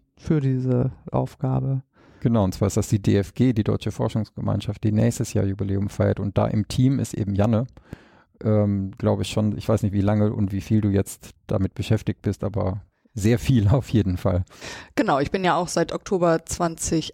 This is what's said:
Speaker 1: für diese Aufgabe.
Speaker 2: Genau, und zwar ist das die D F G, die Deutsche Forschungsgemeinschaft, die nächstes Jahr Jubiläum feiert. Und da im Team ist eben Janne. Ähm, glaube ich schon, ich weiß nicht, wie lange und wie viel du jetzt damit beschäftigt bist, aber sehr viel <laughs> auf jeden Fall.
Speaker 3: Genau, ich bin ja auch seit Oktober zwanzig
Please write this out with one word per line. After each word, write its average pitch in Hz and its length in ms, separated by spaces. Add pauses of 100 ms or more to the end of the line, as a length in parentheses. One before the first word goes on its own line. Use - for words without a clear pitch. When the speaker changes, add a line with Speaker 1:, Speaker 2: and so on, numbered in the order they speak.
(180)
Speaker 1:
für 156 240
diese 127 500 (200)
Aufgabe. 131 720 (380)
Speaker 2:
Genau, 117 220
und 90 120
zwar 101 120
ist 95 100
das 104 120
die 101 120
D 101 160
F - 180
G, 123 180
die 104 100
Deutsche 107 280
Forschungsgemeinschaft, 104 920
die 107 80
nächstes 117 420
Jahr 104 120
Jubiläum 98 440
feiert. 101 300
Und 101 180
da 110 100
im 113 200
Team 131 320
ist 107 140
eben 101 220
Janne. 110 320 (760)
Ähm, 101 540
glaube 104 260
ich - 60
schon, 107 280
ich - 100
weiß 107 140
nicht, 98 120
wie 101 80
lange 104 300
und 101 200
wie 98 100
viel 110 180
du 101 100
jetzt - 420 (160)
damit 98 260
beschäftigt - 480
bist, - 220
aber 101 380 (340)
sehr 110 240
viel 113 280
<laughs> - 20
auf 127 200
jeden 95 280
Fall. 92 280 (480)
Speaker 3:
Genau, 165 240
ich - 140
bin 190 120
ja 170 120
auch 175 120
seit 170 240
Oktober 170 540
zwanzig 165 680